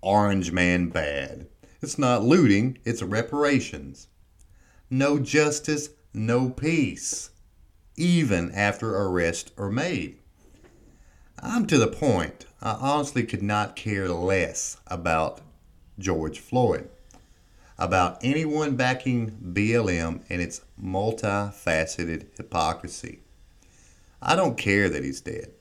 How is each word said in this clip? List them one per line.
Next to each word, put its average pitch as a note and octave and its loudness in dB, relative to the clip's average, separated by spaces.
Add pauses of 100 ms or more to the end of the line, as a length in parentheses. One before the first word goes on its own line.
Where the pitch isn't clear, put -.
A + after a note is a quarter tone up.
Orange G2 2
man F2+ 2
bad. C#2+ -4 (360)
It's - -8
not B2 2
looting, B2+ 6
it's A#2 -4
reparations. G#2+ -2 (800)
No C#3+ 2
justice, D3 0 (240)
no A#2 0
peace, C#3 -2 (680)
even D3+ 2
after G2+ 0
arrests F2+ 0
are G2+ -4
made. B2+ -4 (1200)
I'm A#3 0
to D3+ 4
the A2 6
point, G2 -2 (160)
I G#2+ -2
honestly C#3 0
could G2 -6
not G#2 0
care G2 -4
less F2 -2 (100)
about E2 -2 (540)
George E2+ -4
Floyd, A#2+ 0 (880)
about F2+ 2
anyone D3+ 0
backing B2 -2 (140)
B G#2 2
L A#2 2
M E2+ -2
and F2+ -4
its - -8 (200)
multifaceted G2 -2
hypocrisy. - -4 (1000)
I - 2
don't E3+ 2
care G2+ 4
that D2 -4
he's C2+ -6
dead. - -12